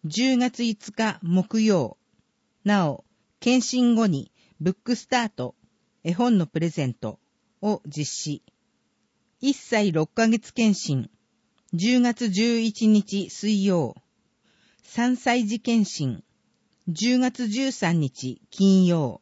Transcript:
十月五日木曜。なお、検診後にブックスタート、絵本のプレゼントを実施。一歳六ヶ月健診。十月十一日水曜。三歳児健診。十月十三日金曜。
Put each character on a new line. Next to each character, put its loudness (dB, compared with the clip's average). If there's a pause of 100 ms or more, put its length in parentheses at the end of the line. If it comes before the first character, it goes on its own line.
十 0
月 -2
五 -6
日 -4
木 0
曜。 0 (640)
な 2
お、 -6 (360)
検 2
診 2
後 2
に -2 (280)
ブ 0
ッ -4
ク -2
ス -18
タ 0
ー -4
ト、 -10 (500)
絵 -2
本 2
の 2
プ -6
レ 0
ゼ -4
ン -4
ト -10 (400)
を -4
実 -8
施。 -10 (1000)
一 0
歳 0
六 0
ヶ 0
月 -2
健 2
診。 -4 (640)
十 2
月 0
十 2
一 0
日 2
水 -2
曜。 0 (920)
三 0
歳 0
児 -4
健 2
診。 -6 (680)
十 0
月 -2
十 -4
三 0
日 -6 (100)
金 4
曜。 0